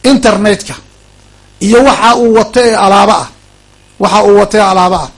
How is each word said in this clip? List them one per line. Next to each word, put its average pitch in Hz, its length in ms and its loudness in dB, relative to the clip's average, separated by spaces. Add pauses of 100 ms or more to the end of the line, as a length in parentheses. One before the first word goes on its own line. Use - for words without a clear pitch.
internetka, 208 680 -2 (880)
iyo 233 220 2
waxa 233 320 2
uu 233 180 0
wato 220 260 0
ee 233 160 0
alaabo 202 360 2
ah, 240 160 -4 (720)
waxa 202 240 -2
uu 202 160 4
wato 208 180 -2
ee 214 40 2
alaabo 190 340 0
ah 147 220 -6